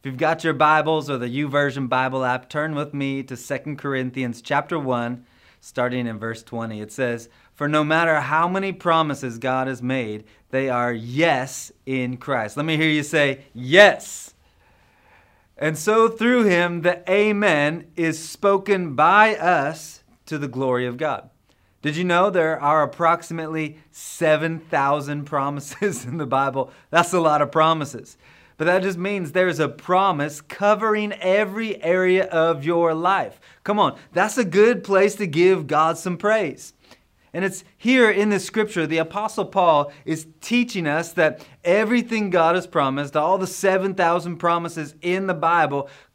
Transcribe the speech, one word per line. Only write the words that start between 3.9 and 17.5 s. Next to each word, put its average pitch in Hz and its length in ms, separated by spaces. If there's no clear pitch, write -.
chapter 147 360
one, 123 460
starting 123 460
in 110 120
verse 113 240
twenty. 113 380
It 107 100
says, 117 380
"For 147 140
no 151 160
matter 160 360
how 156 280
many 190 240
promises 151 640
God 131 300
has 127 120
made, 120 440
they 135 180
are 123 240
yes 127 760
in 127 300
Christ." 123 400
Let 147 100
me 160 100
hear 156 140
you 151 140
say, 143 380
"Yes." 151 800
"And 156 220
so 226 300
through 233 360
him, 175 380
the 175 280
amen 190 760